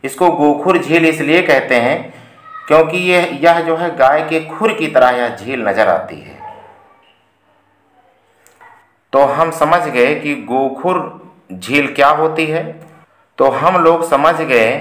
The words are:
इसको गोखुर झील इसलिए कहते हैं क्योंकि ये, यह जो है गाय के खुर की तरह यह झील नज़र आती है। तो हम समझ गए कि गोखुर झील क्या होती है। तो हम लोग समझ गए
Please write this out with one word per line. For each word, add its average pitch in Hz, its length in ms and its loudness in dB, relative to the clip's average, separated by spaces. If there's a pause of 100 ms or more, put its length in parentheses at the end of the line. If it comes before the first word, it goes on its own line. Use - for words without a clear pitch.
इसको 170 280 0
गोखुर 151 460 0
झील 160 280 2
इसलिए 156 360 2
कहते 135 340 0
हैं 127 380 -2 (540)
क्योंकि 160 300 2
ये, 180 240 2 (200)
यह 170 180 4
जो 165 160 -2
है 170 200 -4
गाय 139 260 4
के 160 260 -4
खुर 220 260 -2
की 160 140 -4
तरह 123 220 4
यह 120 260 -2
झील 113 320 -6
नज़र 98 200 0
आती 82 280 -2
है। 73 260 -20 (2750)
तो 135 60 2
हम 143 320 2
समझ 160 300 0
गए 135 340 0
कि 147 180 -6 (100)
गोखुर 135 520 -4 (580)
झील 131 420 -2
क्या 139 140 2
होती 156 360 0
है। 156 180 -4 (760)
तो 135 100 4
हम 151 280 0
लोग 165 320 2
समझ 151 260 2
गए 123 460 0